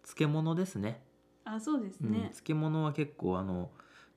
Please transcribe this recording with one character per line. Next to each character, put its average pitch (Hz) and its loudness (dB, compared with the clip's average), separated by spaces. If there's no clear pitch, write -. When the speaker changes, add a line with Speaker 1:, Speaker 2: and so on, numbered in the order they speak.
Speaker 1:
漬 - 0
物 156 2
で 180 2
す - -8
ね。 107 -4
Speaker 2:
あ、 220 -6
そ 285 0
う - 0
で 196 -4
す - -12
ね。 113 0
Speaker 1:
う 107 2
ん。 - 2
漬 - -4
物 156 2
は 151 2
結 147 -2
構、 92 2
あ 95 0
の、 90 -2